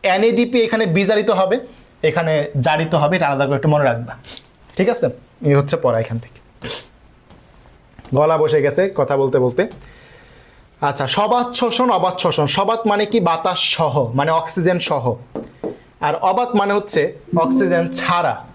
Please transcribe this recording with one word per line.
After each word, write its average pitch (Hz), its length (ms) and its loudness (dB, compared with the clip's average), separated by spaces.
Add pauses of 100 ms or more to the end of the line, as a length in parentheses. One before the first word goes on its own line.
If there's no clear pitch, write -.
এনএডিপি 226 640 2
এখানে 226 180 0
বিজারিত 202 440 2 (100)
হবে, 190 160 2 (540)
এখানে 160 240 0 (320)
জারিত 160 360 0
হবে, 156 160 2
এটা 160 100 0
আলাদা 139 200 0
করে 139 80 0
একটু 151 180 0
মনে 147 160 2
রাখবা, 117 240 -4 (640)
ঠিক 185 160 2
আছে? - 120 0 (440)
এই 143 100 6
হচ্ছে 143 240 0
পড়া 117 200 2
এখান 113 200 -6
থেকে। - 160 -20 (1800)
গলা 156 200 4
বসে 156 280 2
গেছে 143 180 2 (160)
কথা 143 220 0
বলতে 135 240 2
বলতে। 123 180 0 (1300)
আচ্ছা, 139 160 -4 (120)
সবাত 240 300 0 (120)
শোষণ, 240 380 0
অবাত 180 260 0
শোষণ। 156 240 0 (100)
সবাত 220 240 0 (100)
মানে 208 140 0
কি? 220 140 0
বাতাস 170 400 0 (160)
সহ, 147 200 0 (220)
মানে 147 140 2
অক্সিজেন 165 480 0
সহ। 131 260 -2 (1000)
আর 151 80 0 (180)
অবাত 247 180 0 (100)
মানে 202 180 0
হচ্ছে 202 240 0 (420)
অক্সিজেন 175 400 2 (160)
ছাড়া। 170 360 0 (200)